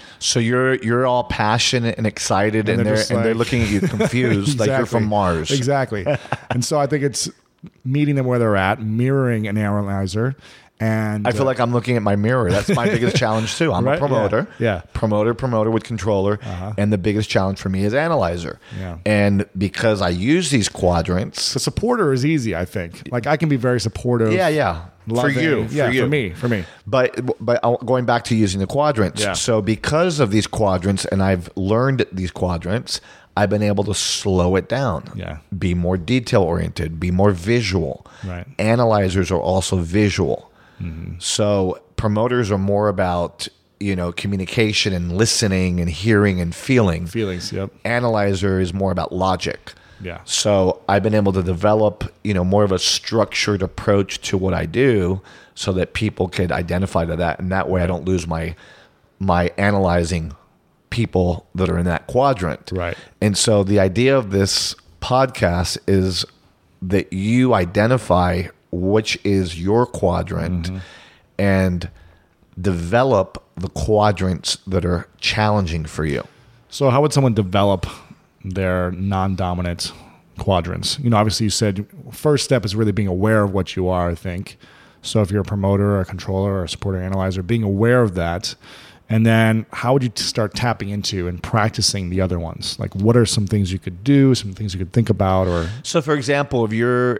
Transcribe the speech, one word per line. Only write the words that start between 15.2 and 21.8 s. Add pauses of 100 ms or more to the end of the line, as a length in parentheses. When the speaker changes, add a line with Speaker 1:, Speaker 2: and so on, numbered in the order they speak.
Speaker 1:
promoter
with
controller.
Speaker 2:
Uh-huh.
Speaker 1:
And
the
biggest
challenge
for
me
is
analyzer. (180)
Speaker 2:
Yeah.
Speaker 1:
And (120)
because
I
use
these
quadrants.
Speaker 2:
The
supporter